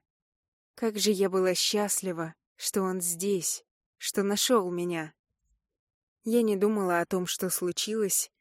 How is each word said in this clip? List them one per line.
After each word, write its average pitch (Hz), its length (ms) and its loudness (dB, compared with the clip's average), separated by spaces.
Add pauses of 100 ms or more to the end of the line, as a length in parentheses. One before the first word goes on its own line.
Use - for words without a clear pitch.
(760)
Как 214 220 -2
же 196 120 2
я 190 220 2
была 185 240 2
счастлива, 185 800 -2 (200)
что - 280 -2
он 185 180 -2
здесь, 175 640 -2 (320)
что - 240 -2
нашел 202 480 2
меня. 175 460 -4 (1080)
Я 226 200 4
не 214 120 2
думала 196 440 2
о 170 80 0
том, 180 180 -2
что - 240 -4
случилось, 196 800 -2 (120)